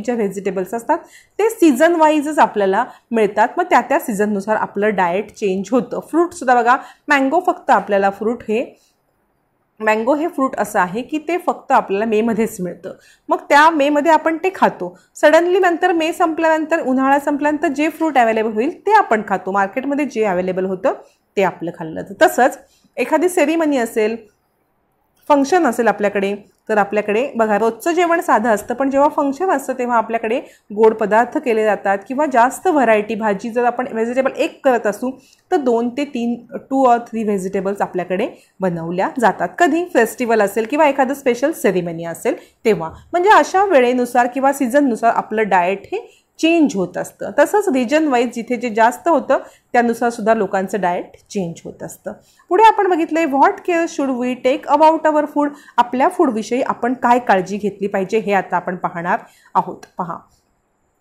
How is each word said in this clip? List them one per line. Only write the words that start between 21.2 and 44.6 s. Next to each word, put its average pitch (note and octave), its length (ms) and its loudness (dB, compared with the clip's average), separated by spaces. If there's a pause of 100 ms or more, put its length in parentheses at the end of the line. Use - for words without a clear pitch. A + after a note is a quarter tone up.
ते G3 60 2
आपलं E3+ 360 -2
खाल्लं E3+ 240 -10
जातं. G3+ 240 0
तसंच C4+ 320 0 (380)
एखादी D#4 320 0
सेरेमनी D#4+ 480 0
असेल, A3+ 400 -2 (1120)
फंक्शन D4 380 2
असेल A3+ 220 0
आपल्याकडे, G3+ 480 -2 (320)
तर G#3+ 100 0
आपल्याकडे G#3 580 0
बघा, G#3+ 220 2
रोजचं A3+ 340 -2
जेवण E4+ 280 2
साधं B3+ 280 2
असतं, A3 260 -2
पण C#4 160 -2
जेव्हा C#4 180 4
फंक्शन C#4+ 420 -2
असतं, C#4 220 -2
तेव्हा A#3+ 240 -2
आपल्याकडे A3+ 440 -2 (340)
गोड A3 200 4
पदार्थ A3+ 440 0
केले A3 260 0
जातात G3+ 340 0 (100)
किंवा C#4 240 -2
जास्त B3+ 340 2
व्हरायटी, A3+ 480 2
भाजी G#3+ 360 -4
जर A#3+ 140 -2
आपण B3 280 -2
व्हेजिटेबल A#3+ 440 -2
एक - 280 -4
करत A#3+ 220 2
असू, G#3 240 -4 (400)
तर F#4 60 2
दोन A#3+ 320 0
ते C#4+ 160 -6
तीन, A#3+ 300 -4 (200)
two C4+ 320 0
or A#3+ 100 4
three A3+ 280 -6
व्हेजिटेबल्स G3 560 -4
आपल्याकडे F#3 480 -4 (320)
बनवल्या F3 480 -4 (120)
जातात. G3 280 0 (100)
कधी E4+ 260 2
फेस्टिवल A#3 580 0
असेल A3+ 220 -2
किंवा D4 240 2
एखादं C#4 260 0
स्पेशल C4 380 -2
सेरेमनी F3 520 -2
असेल, E3+ 300 -4 (300)
तेव्हा. E3 260 0 (220)
म्हणजे F4+ 180 2
अशा F#4 340 4
वेळेनुसार B3 640 2
किंवा C4+ 260 0
सीझननुसार B3+ 640 0